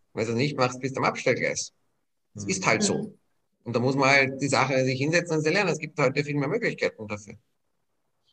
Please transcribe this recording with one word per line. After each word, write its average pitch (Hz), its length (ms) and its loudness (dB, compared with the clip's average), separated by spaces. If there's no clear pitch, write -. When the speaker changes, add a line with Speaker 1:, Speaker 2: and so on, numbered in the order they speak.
Speaker 1:
Wenn 110 140 -4
du 117 60 -4
es 113 40 -2
nicht 143 220 -2
machst, 127 220 0
bist 135 160 -6
du - 40 -4
am 139 60 0
Abstellgleis. - 680 -2
Das 104 100 -12
Speaker 2:
Mhm. 98 60 -6
Speaker 1:
ist - 160 -2
halt 113 160 2
so. 95 160 2
Speaker 3:
Mhm. - 200 -10
Speaker 1:
Und 117 120 -4
da 117 40 2
muss 131 140 0
man 135 160 4
halt 135 320 4
die 139 60 -2
Sache 131 360 2
sich 131 140 0
hinsetzen 165 380 0
und 151 80 0
sie 156 60 2
lernen. 190 200 2
Es 151 80 -2
gibt 151 200 -10
heute 139 260 2
viel 147 100 -6
mehr 139 140 0
Möglichkeiten 165 580 -2
dafür. 104 280 -10